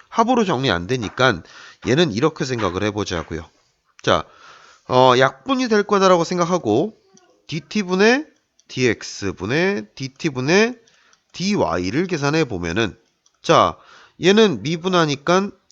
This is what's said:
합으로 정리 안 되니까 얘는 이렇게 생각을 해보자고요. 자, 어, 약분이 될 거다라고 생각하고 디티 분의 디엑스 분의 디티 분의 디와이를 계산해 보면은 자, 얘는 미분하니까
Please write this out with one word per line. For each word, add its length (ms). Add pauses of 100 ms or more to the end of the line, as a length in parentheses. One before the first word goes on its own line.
합으로 380
정리 260
안 160
되니까 540 (460)
얘는 260
이렇게 320
생각을 380
해보자고요. 640 (540)
자, 220 (640)
어, 300
약분이 500
될 160
거다라고 400
생각하고 720 (500)
디티 360
분의 420 (440)
디엑스 640
분의 640
디티 340
분의 500 (540)
디와이를 760
계산해 380
보면은 520 (440)
자, 360 (460)
얘는 400
미분하니까 880 (200)